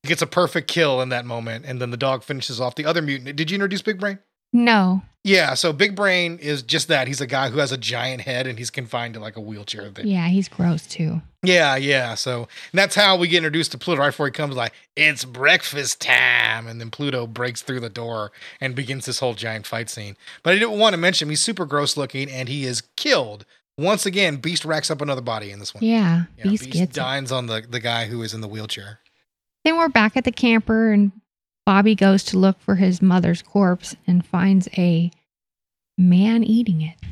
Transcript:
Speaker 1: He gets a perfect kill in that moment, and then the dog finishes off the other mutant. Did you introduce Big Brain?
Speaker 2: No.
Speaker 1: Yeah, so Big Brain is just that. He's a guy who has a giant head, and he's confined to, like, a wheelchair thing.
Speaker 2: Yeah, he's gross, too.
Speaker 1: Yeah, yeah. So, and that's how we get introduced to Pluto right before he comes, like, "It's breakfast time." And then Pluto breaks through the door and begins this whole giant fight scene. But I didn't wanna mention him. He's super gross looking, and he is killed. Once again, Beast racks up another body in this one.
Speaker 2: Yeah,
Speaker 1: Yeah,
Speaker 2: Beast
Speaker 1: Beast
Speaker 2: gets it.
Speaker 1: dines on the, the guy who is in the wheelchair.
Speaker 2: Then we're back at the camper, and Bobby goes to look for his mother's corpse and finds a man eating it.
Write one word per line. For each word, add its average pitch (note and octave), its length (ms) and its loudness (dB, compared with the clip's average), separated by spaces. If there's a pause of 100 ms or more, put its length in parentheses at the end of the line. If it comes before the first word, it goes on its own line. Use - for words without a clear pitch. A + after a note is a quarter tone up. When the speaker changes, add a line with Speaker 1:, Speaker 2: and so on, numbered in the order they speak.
Speaker 1:
He C3+ 60 -10
gets E3 140 0
a D3+ 40 0
perfect F3 420 0
kill C#3+ 340 2
in B2+ 80 -6
that A#2+ 160 -4
moment, A#2 400 -8
and B2+ 140 -8
then A#2+ 100 -4
the B2 60 -6
dog C3 280 -2
finishes B2+ 360 -8
off B2 140 -4
the D3 120 -6
other E3 160 0
mutant. C#3 340 -6
Did D#3 140 -4
you G3 60 -2
introduce G3 260 -2
Big G#3 180 -4
Brain? G3 180 -4 (340)
Speaker 2:
No. G#3 500 4 (200)
Speaker 1:
Yeah, F3+ 300 4
so D#3 220 0
Big G3 200 0
Brain F3+ 440 0
is C#3+ 240 -4
just C#3+ 260 -2
that. C3+ 180 2
He's C3+ 140 -6
a C#3 60 -2
guy C3 240 -2
who C3+ 80 -2
has C#3 140 0
a C3+ 40 -4
giant B2 460 -6
head, C3 240 -4
and A#2 120 -8
he's A#2+ 120 -10
confined A#2+ 440 -8
to, A2 60 -12
like, G#2+ 160 -14
a A2+ 40 -12
wheelchair G#2 500 -12
thing. G2 180 -8
Speaker 2:
Yeah, F3 200 0
he's F#3 200 2
gross, F3 380 -2
too. D#3+ 340 -4 (220)
Speaker 1:
Yeah, E3 340 4
yeah. C3+ 380 0
So, A#2+ 340 -6 (240)
and F3 60 2
that's G3 160 2
how G3 240 6
we F3 100 2
get F3 100 2
introduced D#3 340 0
to C3+ 60 -12
Pluto D#3+ 220 -2
right C#3+ 80 4
before C#3+ 180 -2
he B2+ 60 -4
comes, C#3+ 240 -6
like, A#2 160 -4 (240)
"It's D3 300 2
breakfast C#3 760 0
time." A#2+ 680 2
And A2+ 140 -12
then A2+ 100 -12
Pluto B2+ 360 -4
breaks A#2+ 340 -8
through B2+ 200 -8
the A#2 100 -10
door A2+ 420 -8 (280)
and C3 140 -4
begins C3+ 300 -6
this B2 160 -6
whole B2 140 -2
giant A2 320 -8
fight A2+ 240 -6
scene. G2+ 260 -12 (260)
But F3 120 4
I G3+ 40 4
didn't G#3+ 200 0
wanna G#3+ 180 4
mention E3+ 300 0
him. D3+ 40 -6
He's D3+ 120 -2
super F#3 240 -4
gross C#3+ 320 -2
looking, C3+ 320 -6
and B2+ 180 -8
he C#3 160 -6
is B2 180 -6 (140)
killed. C3 480 -2 (340)
Once G3 280 0
again, F3+ 300 0
Beast D#3 280 -6
racks D#3 260 -2
up C#3+ 120 -4
another C3+ 200 -4
body G#2+ 280 -6
in G2+ 80 -16
this G2 160 -14
one. G#3 100 -4
Speaker 2:
Yeah, F#3 400 4 (140)
Speaker 1:
Yeah, - 60 -14
Speaker 2:
Beast G3 200 0
Speaker 1:
Beast C3 80 -10
Speaker 2:
gets E3+ 240 0
it. C#3+ 40 -2
Speaker 1:
dines C3 300 -4
on B2+ 160 -2
the, A2 220 -4
the A#2+ 120 -6
guy A#2 260 -2
who A#2 160 -6
is G#2+ 120 -8
in A2 60 -8
the G#2+ 80 -10
wheelchair. G#2+ 520 -12 (640)
Speaker 2:
Then D#4+ 120 0
we're E4 140 2
back G#3+ 260 2
at B3+ 80 0
the A#3+ 80 0
camper, A3+ 600 2
and G3+ 200 4 (540)
Bobby G3+ 280 6
goes G3 300 4
to F#3+ 140 0
look F#3+ 220 4
for G3+ 160 0
his F#3 240 2
mother's F3 420 4
corpse F#3 520 0 (120)
and F3+ 200 4
finds F#3 500 4
a F3 340 2 (880)
man F#3+ 440 6
eating A3 380 2
it. D#3 140 -4 (180)